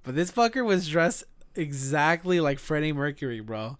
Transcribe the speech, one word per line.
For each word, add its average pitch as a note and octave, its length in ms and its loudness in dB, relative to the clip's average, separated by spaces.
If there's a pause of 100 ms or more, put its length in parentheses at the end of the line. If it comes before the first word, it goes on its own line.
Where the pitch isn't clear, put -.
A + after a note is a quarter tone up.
but B2+ 100 -8
this F3 160 0
fucker A#3+ 340 2
was F#3+ 220 2
dressed E3 380 2 (320)
exactly D3+ 840 0
like C#3 200 0
Freddie D#3 320 -2
Mercury, C#3 480 -4
bro. A2 400 -8